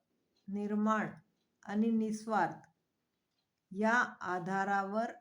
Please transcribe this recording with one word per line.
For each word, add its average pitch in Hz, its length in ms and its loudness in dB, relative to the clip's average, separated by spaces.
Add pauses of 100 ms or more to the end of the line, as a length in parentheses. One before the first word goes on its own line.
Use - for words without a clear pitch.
(480)
निर्माण 208 600 0 (580)
आणि 214 240 2
निस्वार्थ 220 760 0 (1040)
या 214 200 2 (280)
आधारावर 196 1000 -2